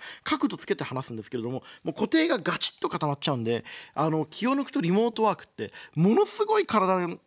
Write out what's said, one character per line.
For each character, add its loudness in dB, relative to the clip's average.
角 0
度 -4
つ -12
け 0
て -6
話 -6
す -10
ん -8
で -10
す -14
け -8
れ -4
ど -6
も、 -6
も -4
う -14
固 -2
定 4
が 2
ガ -2
チ 0
ッ -10
と -2
固 -2
ま 0
っ -4
ち -4
ゃ 2
う 0
ん -4
で、 -2
あ 0
の、 0
気 -4
を 2
抜 -2
く -14
と -2
リ 2
モ 4
ー -2
ト -2
ワ 4
ー -2
ク -14
っ -20
て、 -10
も 6
の 6
す -2
ご 4
い -2
体 0